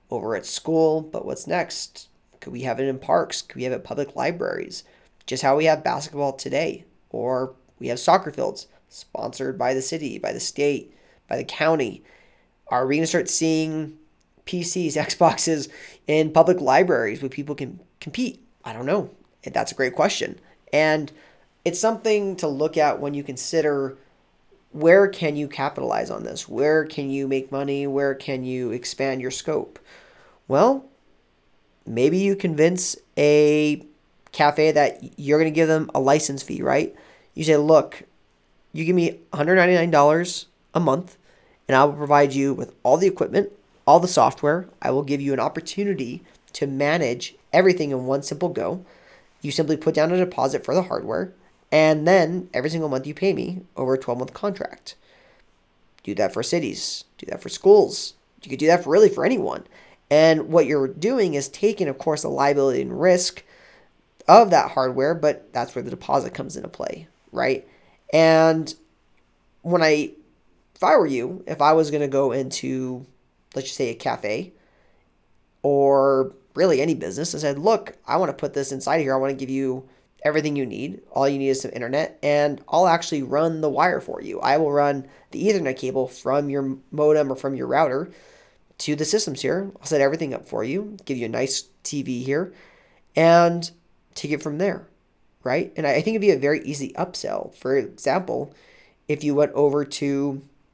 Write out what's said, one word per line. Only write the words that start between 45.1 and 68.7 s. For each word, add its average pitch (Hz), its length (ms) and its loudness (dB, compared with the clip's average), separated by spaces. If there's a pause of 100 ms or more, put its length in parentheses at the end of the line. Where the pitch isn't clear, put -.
you 139 100 -2
an 135 80 0
opportunity 156 840 -6 (300)
to - 160 -6
manage 139 680 -4 (180)
everything 175 380 4
in 127 140 -4
one 135 160 -2
simple 160 280 -6
go. 170 360 -6 (560)
You 147 100 -8
simply 156 260 -2
put - 180 -2
down 156 160 2
a 180 60 2
deposit 139 480 -2
for 135 100 -2
the 180 80 2
hardware, 180 500 -6 (380)
and 156 340 4
then 180 480 4
every 131 160 -2
single 160 200 -2
month 135 180 -4
you 147 60 -8
pay 190 180 0
me 185 300 -6 (160)
over 131 160 0
a 135 40 2
twelve-month 127 360 -6
contract." - 640 -8 (1080)
Do 101 120 -6
that 98 180 0
for 113 100 -4
cities. - 600 -4 (120)
Do - 100 -18
that - 140 -10
for - 60 -12
schools. - 680 4 (280)
You - 60 -18
could 131 100 -6
do 151 80 0
that 170 160 6
for, - 60 -6
really, 196 180 8
for - 160 -2
anyone. 185 420 -2 (460)
And 156 380 6
what 160 160 4
you're 135 240 0
doing 185 460 0
is 139 120 -4
taking, 202 400 -2
of 135 100 -4
course, 151 260 -2
the - 40 -4
liability 139 540 2
and 127 180 -6
risk 180 460 2 (840)
of 208 220 10
that 160 220 4
hardware, 131 440 0
but 151 380 -2
that's 120 200 -6
where - 80 -8
the 101 80 -10
deposit - 440 -2
comes - 240 -10
into - 100 -10
play, - 400 -12 (240)
right? - 340 -2 (480)
And 160 600 4 (880)